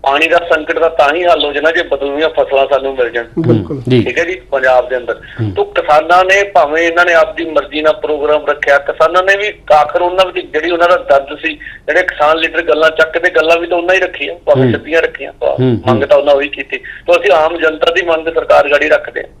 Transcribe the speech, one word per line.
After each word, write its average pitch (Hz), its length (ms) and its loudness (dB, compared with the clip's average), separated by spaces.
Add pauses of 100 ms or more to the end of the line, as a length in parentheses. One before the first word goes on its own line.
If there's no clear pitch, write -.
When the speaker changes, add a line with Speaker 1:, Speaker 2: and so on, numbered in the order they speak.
Speaker 1:
ਪਾਣੀ 147 240 0
ਦਾ 165 100 2
ਸੰਕਟ 160 420 -2
ਦਾ 165 100 2
ਤਾਂ 151 260 2
ਹੀ 180 80 -2
ਹੱਲ 160 220 2
ਹੋ 143 80 -4
ਜਾਣਾ 147 180 0
ਜੇ 170 120 -2
ਬਦਲਵੀਆਂ 143 460 -2
ਫਸਲਾਂ 135 380 0
ਸਾਨੂੰ 135 280 -2
ਮਿਲ 123 140 -2
ਜਾਣ। 117 140 -6 (160)
Speaker 2:
ਬਿਲਕੁਲ। 127 500 -2
Speaker 3:
ਜੀ। 123 140 4
Speaker 1:
ਠੀਕ 127 160 -4
ਹੈ 170 40 0
ਜੀ, 180 180 -6 (100)
ਪੰਜਾਬ 131 380 2
ਦੇ 127 80 -4
ਅੰਦਰ। 120 240 -6 (200)
Speaker 3:
ਹੂੰ। 104 100 -4
Speaker 1:
ਤੋ 202 120 -2
ਕਿਸਾਨਾਂ 170 640 2
ਨੇ 196 180 2
ਭਾਵੇਂ 165 400 0
ਇਹਨਾਂ 170 220 2
ਨੇ 175 80 2
ਆਪਦੀ 160 320 2
ਮਰਜ਼ੀ 147 360 -4
ਨਾਲ 151 120 2
ਪ੍ਰੋਗਰਾਮ 151 520 -2
ਰੱਖਿਆ, 143 320 0
ਕਿਸਾਨਾਂ 170 460 0
ਨੇ 196 140 2
ਵੀ 202 160 -6 (200)
ਆਖਰ 151 280 2
ਉਹਨਾਂ 185 240 0
ਵਿੱਚ 180 280 -8
ਜਿਹੜੀ 160 180 -2
ਉਹਨਾਂ 175 180 2
ਦਾ 180 80 4
ਦਰਦ 139 400 0
ਸੀ, 156 180 -6
ਜਿਹੜੇ - 460 -4
ਕਿਸਾਨ 156 360 0
ਲੀਡਰ 165 240 -2
ਗੱਲਾਂ 160 280 2
ਚੱਕਦੇ, 160 400 0
ਗੱਲਾਂ 160 300 2
ਵੀ 170 80 -6
ਤਾਂ 175 100 -2
ਉਹਨਾਂ 175 180 0
ਹੀ 190 40 0
ਰੱਖੀਆਂ, 170 360 -6
ਭਾਵੇਂ 139 280 2
Speaker 3:
ਹੂੰ। 123 80 2
Speaker 1:
ਸਿੱਧੀਆਂ 156 300 -2
ਰੱਖੀਆਂ, - 320 -6
ਭਾਵੇਂ 131 360 -2
Speaker 3:
ਹੂੰ, 117 60 2
ਹੂੰ। 104 180 -2
Speaker 1:
ਮੰਗ 110 100 0
ਤਾਂ 143 140 4
ਉਹਨਾਂ 143 160 2
ਉਹੀ 143 160 0
ਕੀਤੀ। 135 280 -10
ਤੋ - 360 -4
ਅਸੀਂ 175 180 2
ਆਮ 165 260 2
ਜਨਤਾ 160 360 0
ਦੀ 180 80 0
ਮੰਗ 160 260 -2
ਸਰਕਾਰ 147 440 2
ਗਾੜੀ 147 180 0
ਰੱਖਦੇ - 320 -2
ਹਾਂ। - 80 -14 (100)